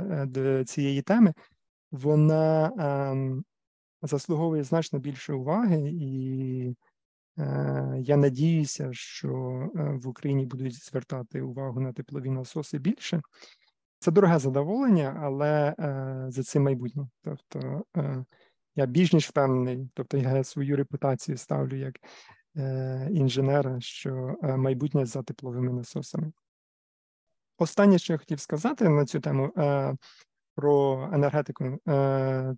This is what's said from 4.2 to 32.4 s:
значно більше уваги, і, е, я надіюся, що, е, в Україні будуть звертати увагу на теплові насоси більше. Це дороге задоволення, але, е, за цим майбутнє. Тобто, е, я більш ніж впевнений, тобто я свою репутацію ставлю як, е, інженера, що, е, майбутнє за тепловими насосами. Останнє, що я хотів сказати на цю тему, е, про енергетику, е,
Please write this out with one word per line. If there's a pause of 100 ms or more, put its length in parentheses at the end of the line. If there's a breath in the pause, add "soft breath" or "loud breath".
значно
більше
уваги,
і, (640)
е,
я
надіюся,
що, (480)
е, (200)
в
Україні
будуть
звертати
увагу
на
теплові
насоси
більше. (760 loud breath)
Це
дороге
задоволення,
але,
е,
за
цим
майбутнє. (140)
Тобто, (120)
е, (540 soft breath)
я
більш
ніж
впевнений,
тобто
я
свою
репутацію
ставлю
як, (600 loud breath)
е,
інженера,
що,
е,
майбутнє
за
тепловими
насосами. (1300)
Останнє,
що
я
хотів
сказати
на
цю
тему,
е, (580 loud breath)
про
енергетику, (240)
е,